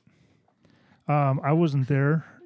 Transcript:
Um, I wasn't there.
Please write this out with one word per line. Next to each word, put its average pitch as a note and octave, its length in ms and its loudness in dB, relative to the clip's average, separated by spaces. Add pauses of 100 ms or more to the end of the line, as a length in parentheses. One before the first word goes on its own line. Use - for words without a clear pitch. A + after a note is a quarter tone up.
(1080)
Um, C#3+ 340 0
I C#3+ 100 -2
wasn't C#3+ 360 0
there. C#3+ 380 0 (200)